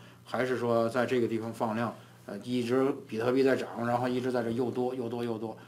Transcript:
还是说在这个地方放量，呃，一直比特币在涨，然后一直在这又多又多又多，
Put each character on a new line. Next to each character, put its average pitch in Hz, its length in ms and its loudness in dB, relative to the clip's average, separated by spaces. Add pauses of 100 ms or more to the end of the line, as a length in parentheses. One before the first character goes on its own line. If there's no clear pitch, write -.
(260)
还 120 200 -2
是 127 120 0
说 117 320 2
在 123 160 2
这 123 160 2
个 113 40 2
地 110 140 -2
方 113 140 -6
放 113 240 -2
量， 117 180 -2 (300)
呃， 101 140 -10
一 123 220 -2
直 131 320 2 (140)
比 110 100 -6
特 120 140 2
币 135 100 4
在 131 140 6
涨， 117 320 -4
然 123 140 2
后 127 40 0
一 127 140 0
直 127 140 -2
在 120 100 0
这 113 80 -2
又 120 180 0
多 123 240 -2
又 120 140 -4
多 117 160 -4
又 113 140 -2
多， 110 180 -6 (120)